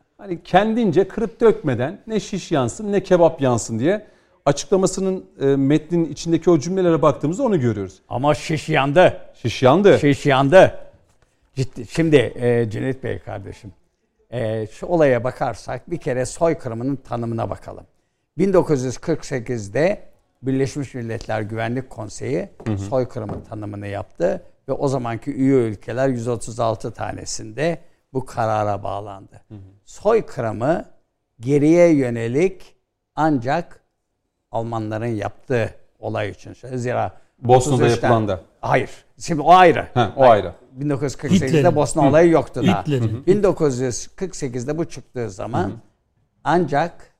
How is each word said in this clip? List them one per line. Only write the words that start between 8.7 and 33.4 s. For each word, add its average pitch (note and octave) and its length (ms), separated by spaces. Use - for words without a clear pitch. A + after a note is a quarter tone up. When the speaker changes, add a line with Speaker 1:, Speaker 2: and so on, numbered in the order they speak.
Speaker 1:
Şiş - 220
yandı. D3+ 360
Speaker 2:
Şiş C#3+ 260
yandı. C#3 540
Ciddi. B2 320
Şimdi, E3 280
e, A#2 340
Cüneyt B2 340
Bey G2+ 160
kardeşim, G2+ 520
e, A2 380
şu - 180
olaya D3 380
bakarsak B2+ 680
bir E3+ 60
kere B2+ 280
soykırımının C3+ 680
tanımına A#2 540
bakalım. - 340
Bin F#3+ 160
dokuz D3 300
yüz B2+ 140
kırk - 280
sekizde B2 760
Birleşmiş C3+ 520
Milletler A2+ 480
Güvenlik A2+ 480
Konseyi A#2 600
Speaker 1:
Hı A2+ 60
hı. G2+ 40
Speaker 2:
soykırımın G#2 640
tanımını G#2 460
yaptı E3 560
ve C3+ 40
o C#3+ 140
zamanki B2 440
üye C3 360
ülkeler A#2 400
yüz A#2+ 200
otuz A#2 320
altı A2+ 320
tanesinde A2 880
bu C3 120
karara G#2+ 580
bağlandı. G2 640
Speaker 1:
Hı - 80
hı. - 20
Speaker 2:
Soykırımı C3+ 1000
geriye D3 500
yönelik B2+ 840
ancak D3 640